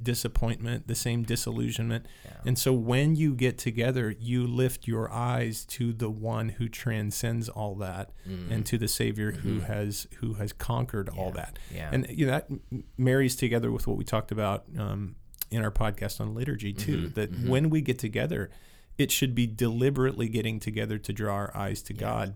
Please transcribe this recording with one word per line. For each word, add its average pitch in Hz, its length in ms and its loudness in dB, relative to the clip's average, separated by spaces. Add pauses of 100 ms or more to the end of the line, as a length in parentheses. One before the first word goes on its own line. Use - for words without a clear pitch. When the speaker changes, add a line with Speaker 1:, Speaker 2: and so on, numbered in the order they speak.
Speaker 1:
disappointment, 117 840 0
the 113 80 -2
same 117 280 2
disillusionment. 113 840 0 (200)
Speaker 2:
Yeah. - 60 -16 (120)
Speaker 1:
And 123 160 4
so 131 140 6
when 127 420 6
you 151 200 6
get 123 240 2
together, 117 600 2
you 123 260 0
lift 123 420 2
your 110 220 0
eyes 120 580 0
to 117 260 -2
the 113 160 -2
one 110 400 -2
who 117 180 -2
transcends 113 800 -2
all 104 280 -6
that 98 360 -6 (160)
Speaker 2:
Mm. 90 240 -6
Speaker 1:
and 107 140 0
to 120 140 2
the 110 100 0
Savior 107 440 0
who 104 260 0
Speaker 2:
Mm-hmm. 90 120 -2
Speaker 1:
has, 104 360 -4 (100)
who 113 160 -4
has 104 180 -4
conquered 120 580 -2
all 95 180 -4
Speaker 2:
Yeah. 87 60 -4 (100)
Speaker 1:
that. - 160 -10 (140)
Speaker 2:
Yeah. 78 200 -6
Speaker 1:
And, 127 160 2
you 139 160 2
know, 131 80 4
that 151 160 0
m-, - 340 -8 (140)
marries 127 400 6
together 117 340 2
with 113 160 0
what 110 80 2
we 98 80 -2
talked - 300 -2
about, 104 320 0 (120)
um, 101 380 -4 (360)
in 113 120 2
our 107 80 0
podcast 104 480 0
on 107 140 -4
liturgy 110 400 -2
too, - 300 0
Speaker 2:
Mm-hmm. - 100 -4
Speaker 1:
that 107 180 -2
Speaker 2:
Mm-hmm. 120 160 -2
Speaker 1:
when 139 220 6
we 156 100 4
get 127 200 0
together, 110 500 -2 (480)
it 135 140 4
should 131 240 2
be 120 100 4
deliberately 120 840 2
getting 110 280 0
together 107 400 -2
to - 140 -6
draw 104 240 0
our 101 200 -4
eyes 98 280 -2
to - 100 -8
Speaker 2:
Yeah. 104 60 -6
Speaker 1:
God, 104 360 -2